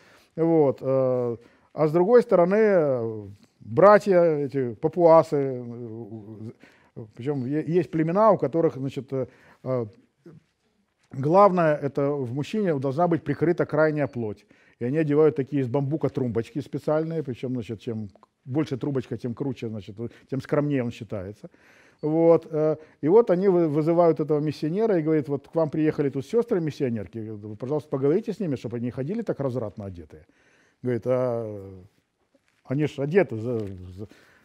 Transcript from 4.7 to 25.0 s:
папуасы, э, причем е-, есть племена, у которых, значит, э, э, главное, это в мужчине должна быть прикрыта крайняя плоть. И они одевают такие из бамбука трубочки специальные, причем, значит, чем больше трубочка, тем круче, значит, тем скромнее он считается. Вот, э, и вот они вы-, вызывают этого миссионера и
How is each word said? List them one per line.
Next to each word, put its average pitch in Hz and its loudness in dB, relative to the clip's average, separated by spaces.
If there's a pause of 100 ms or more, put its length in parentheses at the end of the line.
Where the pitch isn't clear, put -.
папуасы, 151 4 (1300)
э, 117 -14 (120)
причем 127 -6
е-, 147 -4
есть 165 0
племена, 170 2
у 180 4
которых, 160 0
значит, 135 -8
э, 131 -4 (380)
э, 127 -4 (1300)
главное, 170 4
это 143 -2
в 131 -6
мужчине 175 -2
должна 139 0
быть 165 0
прикрыта 156 0
крайняя 151 0
плоть. 110 -8 (360)
И 113 -4
они 135 -2
одевают 151 4
такие 139 -2
из 127 -4
бамбука 139 -2
трубочки 120 -4
специальные, 156 -4
причем, 127 -8
значит, 117 -8
чем 110 -8 (360)
больше 139 -4
трубочка, 131 -6
тем 117 -8
круче, 131 -8
значит, 107 -12 (320)
тем 139 -6
скромнее 147 -2
он 120 -6
считается. 107 -12 (540)
Вот, 160 4
э, 156 0 (240)
и 143 0
вот 226 6
они 185 2
вы-, 175 4
вызывают 165 4
этого 151 0
миссионера 170 -2
и 160 0